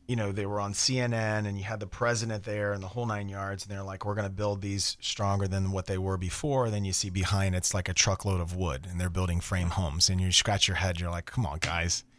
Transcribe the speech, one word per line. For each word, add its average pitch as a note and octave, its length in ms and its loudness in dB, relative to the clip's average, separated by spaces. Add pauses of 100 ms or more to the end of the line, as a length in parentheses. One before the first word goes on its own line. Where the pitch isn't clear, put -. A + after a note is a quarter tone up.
you A#2+ 80 0
know, G2+ 160 0
they G2 120 -2
were G#2 140 -2
on G2+ 140 -2
C B2+ 260 2
N A#2+ 140 2
N G#2+ 320 0
and G2+ 120 -2
you G2 60 -6
had G#2+ 160 -4
the G#2 80 -6
president A2+ 560 0
there G#2 300 -2
and G2 100 -4
the F#2+ 40 -8
whole A#2+ 180 -4
nine G#2 240 -4
yards, G2 340 -6
and G2+ 80 -12
they're G2 120 -6
like, G2 220 -8
"We're G#2 100 0
gonna G2+ 140 0
build G2+ 320 0
these G2 380 -2
stronger G2 480 2
than F#2+ 240 2
what F#2+ 140 -2
they F#2+ 140 -2
were F#2+ 180 0
before." B2 520 0
Then G#2 140 0
you G2 100 0
see G2+ 180 -2
behind, F#2+ 440 2
it's - 180 0
like F#2 140 0
a F#2 60 -2
truckload F#2+ 480 2
of E2+ 140 -4
wood, E2+ 340 -2
and F2+ 100 -4
they're F2+ 100 0
building F2 300 2
frame F2 300 0
homes, E2 400 2
and F#2 100 2
you F#2 140 2
scratch - 340 4
your F#2+ 80 0
head, F2 240 0
you're F2 120 -2
like, E2+ 160 -6
"Come B2 180 0
on, D2+ 140 -4
guys." E2+ 440 0 (160)